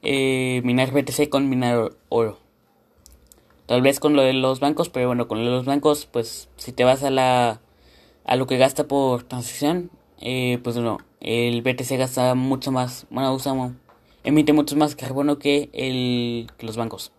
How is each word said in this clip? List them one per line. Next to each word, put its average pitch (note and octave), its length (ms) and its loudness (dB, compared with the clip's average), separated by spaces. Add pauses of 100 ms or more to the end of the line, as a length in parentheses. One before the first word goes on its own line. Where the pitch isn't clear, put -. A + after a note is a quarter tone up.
eh, C3 600 0
minar B2+ 300 0
B C#3 100 2
T B2 80 -6
C D3 180 0
con C#3 200 0
minar A#2+ 440 0 (160)
oro. A2+ 300 0 (1300)
Tal B2 160 2
vez C#3 160 4
con D3 160 2
lo C#3 80 6
de C3 100 4
los C3 280 0
bancos, C#3+ 300 0
pero B2+ 180 -2
bueno, B2 180 0
con A2 120 -4
lo A2+ 60 -2
de A#2+ 120 0
los B2+ 80 -2
bancos, C#3+ 420 2
pues, - 500 -6
si - 140 -16
te B2 140 0
vas C3 180 4
a C#3+ 80 0
la, B2+ 500 2 (640)
a - 120 0
lo C3 100 0
que C3 120 0
gasta C3+ 280 2
por C3 380 0
transacción, D3 680 -4 (300)
eh, B2 420 -2
pues, A#2+ 140 -4
no, A#2 220 -2 (220)
el A#2+ 420 -2
B B2+ 120 0
T C3 80 -8
C C3 140 -4
gasta B2+ 400 0
mucho C3 340 -2
más, B2 400 -4
bueno, C3 240 -2
usa C3+ 200 -4
mu-, B2+ 200 -6 (480)
emite D3 300 4
mucho D3 240 2
más D3+ 180 2
carbono C#3+ 460 -2
que C#3+ 320 0
el, B2 760 -4 (100)
que A#2 100 -14
los A2 100 -8
bancos. A2+ 420 -8